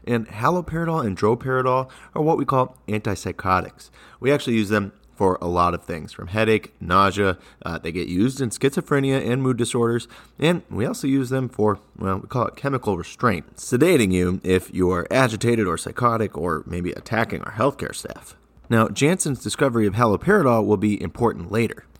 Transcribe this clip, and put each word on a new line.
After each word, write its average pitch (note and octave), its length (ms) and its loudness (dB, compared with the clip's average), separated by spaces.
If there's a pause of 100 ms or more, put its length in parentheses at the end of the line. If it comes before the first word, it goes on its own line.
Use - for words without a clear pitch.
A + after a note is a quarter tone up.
And A2+ 220 -2
haloperidol D#3+ 800 -2
and F#2+ 100 -2
droperidol C3 720 0 (240)
are D#3 100 -2
what D#3 160 2
we C#3+ 60 -2
call B2+ 320 0 (120)
antipsychotics. F#2+ 1040 -2 (280)
We C3 140 2
actually C3 240 0
use G#2+ 120 2
them G2+ 240 2 (220)
for F#2 280 2
a E2+ 40 -6
lot F2 280 2
of E2+ 100 -8
things, E2+ 260 -10
from F#2 180 -14
headache, A2 520 0
nausea. F#2+ 560 2 (280)
Uh, E2 140 -6
they E2 140 -6
get F2 160 -4
used B2 320 0
in B2+ 80 -2
schizophrenia C3+ 840 0
and C3 120 0
mood B2+ 160 0
disorders. A#2 500 0 (300)
And D#3+ 320 0
we G2 160 -2
also G3+ 200 -6
use C3+ 220 0
them C3 220 -2
for, G#2 280 0 (180)
well, F#2+ 240 -4
we - 80 -16
call A#2+ 180 -2
it - 100 -8
chemical B2 400 -2
restraint, F2 600 -4
sedating B2+ 540 4
you F2+ 320 2
if F#2 300 0
you F2+ 180 2
are F2+ 200 -2
agitated A2+ 560 2
or E2 100 -2
psychotic A2+ 600 -2
or E2 300 -4
maybe F2 260 -4
attacking A2 500 -4
our - 100 -10
healthcare B2+ 420 -2
staff. - 420 -14 (340)
Now, A2+ 180 4
Janssen's D3 540 0
discovery A#2 440 2
of G2 80 0
haloperidol A#2+ 720 4
will G#2 140 4
be G#2 220 0
important F2 520 -4
later. A2+ 320 -2 (160)